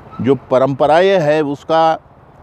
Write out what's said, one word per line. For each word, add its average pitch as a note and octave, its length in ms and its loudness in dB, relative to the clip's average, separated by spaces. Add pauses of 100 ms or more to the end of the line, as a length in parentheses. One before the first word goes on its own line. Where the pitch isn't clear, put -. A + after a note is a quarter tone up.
(200)
जो B2 140 0
परंपराएं D3 880 0
हैं, D3+ 220 0
उसका D#3+ 560 -2 (440)